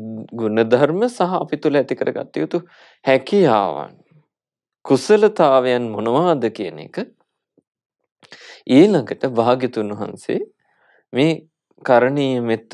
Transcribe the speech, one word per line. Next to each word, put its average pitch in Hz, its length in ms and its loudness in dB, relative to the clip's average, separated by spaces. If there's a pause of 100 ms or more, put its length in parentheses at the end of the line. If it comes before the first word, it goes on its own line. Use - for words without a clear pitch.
(300)
ගුණධර්ම 113 760 0
සහ 247 160 -4 (120)
අපි 156 240 -6
තුළ 147 180 -2
ඇති 127 200 -2
කරගත - 420 -8
යුතු 160 240 -4 (440)
හැකියාවන්, 123 880 0 (920)
කුසලතාවයන් 135 1040 2
මොනවාද 120 600 0
කියන 87 300 -10
එක - 180 -18 (1700)
ඊළඟට 151 640 4
භාග්‍යතුන් 117 640 -2
වහන්සේ 104 460 -8 (760)
මේ 151 200 0 (520)
කරණීය 131 560 2
මෙත්ත 113 320 -4